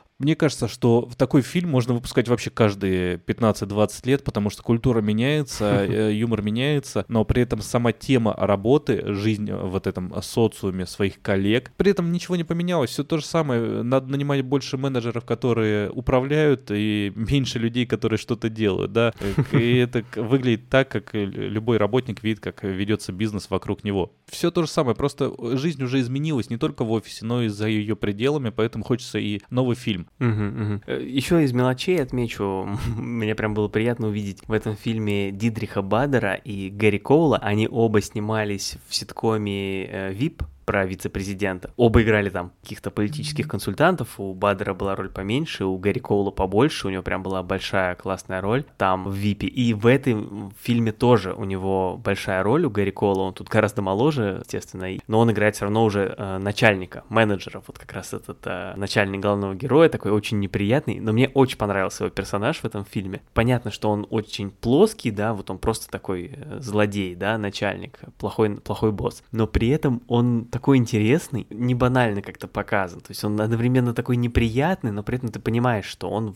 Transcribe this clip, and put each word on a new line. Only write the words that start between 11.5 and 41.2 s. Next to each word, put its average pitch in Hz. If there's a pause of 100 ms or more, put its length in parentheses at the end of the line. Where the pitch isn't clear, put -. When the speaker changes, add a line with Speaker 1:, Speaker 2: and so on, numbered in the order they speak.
Speaker 1:
при 202
этом 170
ничего 175
не 170
поменялось, 170
всё 147
то -
же 143
самое. 117
Надо 131
нанимать 143
больше 131
менеджеров, 120
которые 110
управляют, 135
и 104
меньше 123
людей, 117
которые 110
что-то 113
делают, 98
да. 117 (380)
И 120
Speaker 2:
<laughs> -
Speaker 1:
это 123
к-, -
выглядит 123
так, 135
как -
лю-, 101
любой 110
работник 107
видит, 107
как -
ведётся 101
бизнес 104
вокруг 98
него. 98 (160)
Всё -
то 175
же 147
самое, 127
просто 135 (260)
жизнь 135
уже 127
изменилась 135
не 117
только 147
в 110
офисе, 113
но 120
и 113
за 107
её 107
пределами, 120
поэтому 113
хочется 123
и 104 (100)
новый 123
фильм. 98 (120)
Speaker 2:
Мгм, 107
мгм. 107
Э, 131
ещё 135
из 135
мелочей 127
отмечу, 107 (160)
<laughs> 117
мне 110
прям 107
было 104
приятно 113
увидеть 104
в -
этом 107
фильме 104
Дидриха 104
Бадера 107
и 98
Гэри 101
Коула. 143
Они 104
оба 113
снимались 107 (100)
в -
ситкоме, 98
э, 95
«Вип» 127 (220)
про 101
вице-президента. 95